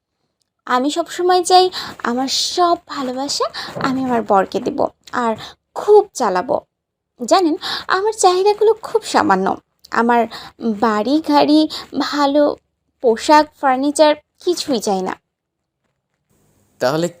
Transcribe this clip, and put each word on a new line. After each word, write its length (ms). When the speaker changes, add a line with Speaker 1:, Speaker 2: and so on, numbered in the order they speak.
Speaker 1:
আমি 240
সবসময় 540
চাই 260
আমার 260
সব 480
ভালোবাসা 580
আমি 240
আমার 180
বরকে 380
দেব, 260
আর 240
খুব 380
চালাবো। 480
জানেন, 300
আমার 260
চাহিদাগুলো 640
খুব 280
সামান্য। 540
আমার 360
বাড়ি 680
গাড়ি, 400
ভালো 580
পোশাক, 460
ফার্নিচার 540
কিছুই 360
চাই 220
না। 180
Speaker 2:
তাহলে 300